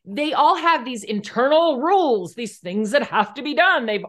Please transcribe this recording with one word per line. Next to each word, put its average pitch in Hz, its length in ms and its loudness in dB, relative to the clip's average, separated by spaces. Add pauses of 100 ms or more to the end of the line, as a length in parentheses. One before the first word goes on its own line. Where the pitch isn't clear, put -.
They 294 300 -4
all 311 220 4
have 320 280 0
these 233 200 -10
internal 262 760 2
rules, 285 540 0
these 233 240 -10
things 202 340 -4
that 277 160 0
have 208 260 -2
to 285 80 -12
be 294 120 -6
done. 330 320 2
They've 208 220 -4